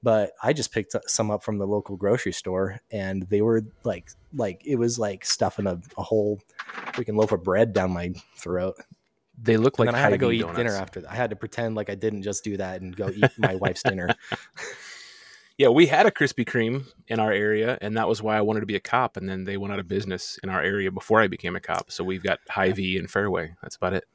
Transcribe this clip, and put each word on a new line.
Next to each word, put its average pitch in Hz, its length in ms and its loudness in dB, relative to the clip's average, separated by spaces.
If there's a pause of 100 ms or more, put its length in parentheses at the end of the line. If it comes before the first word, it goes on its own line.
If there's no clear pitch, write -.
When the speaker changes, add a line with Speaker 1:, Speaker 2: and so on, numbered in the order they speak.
Speaker 1:
But 110 300 4 (100)
I 120 80 2
just 147 220 -2
picked 110 240 -2 (100)
some 107 240 0
up 104 140 -4
from 107 140 -2
the 98 60 0
local 101 300 -2
grocery 98 380 0
store, 98 480 -4 (100)
and 95 380 -4
they 104 120 4
were 113 200 4 (240)
like, 98 240 -6 (240)
like, 107 320 -4
it 143 100 0
was 117 240 0
like 101 240 -4
stuffing - 420 -2
a, 90 140 -2 (180)
a 98 60 -6
whole 104 380 0 (460)
freaking 110 280 -4
loaf 107 160 4
of 92 100 0
bread 98 300 4
down 92 200 2
my 90 200 -4 (240)
throat. 90 400 -4 (640)
Speaker 2:
They 113 140 4
look 117 240 4
Speaker 1:
And 117 60 6
Speaker 2:
like 120 80 2
Speaker 1:
then - 20 0
I 135 80 2
had - 60 6
to - 80 4
go 135 100 2
Speaker 2:
Hy-Vee 117 120 4
Speaker 1:
eat - 20 0
Speaker 2:
donuts. 85 160 -4
Speaker 1:
dinner 120 140 0
after 95 280 -6
that. 80 100 -16
I 101 60 -10
had 117 140 -2
to 104 80 -8
pretend 113 380 -4
like 107 140 -4
I 101 60 -6
didn't 104 280 -2
just 101 200 -4
do 101 140 -4
that 92 240 -6
and 90 120 -12
go 107 220 -4
eat 104 220 4
my 98 180 2
wife's 92 260 -2
dinner. 92 280 0
<laughs> - 80 2 (1400)
Speaker 2:
Yeah, 135 140 8
we 156 160 10
had 156 220 6
a - 40 6
Krispy 131 340 0
Kreme 123 380 0 (240)
in 113 120 0
our 110 120 2
area, 107 480 2
and 104 160 -4
that 110 140 0
was 107 140 0
why 107 120 0
I 107 60 4
wanted 107 200 2
to 104 40 -4
be 101 100 -4
a 95 40 0
cop, - 380 0
and 95 120 -6
then 95 140 -6
they 98 120 -6
went 98 160 -6
out 101 80 -6
of 90 80 -10
business 95 540 -6
in 95 80 -6
our 92 140 0
area 95 280 0
before 107 300 4
I 104 60 6
became 90 280 -6
a 90 60 -6
cop. - 300 -4
So - 120 -8
we've 92 200 -4
got 92 160 0 (100)
Hy-Vee 95 480 0
and 82 120 -6
Fairway. 90 520 -2
That's - 140 -16
about 92 180 -2
it. 95 100 -2 (120)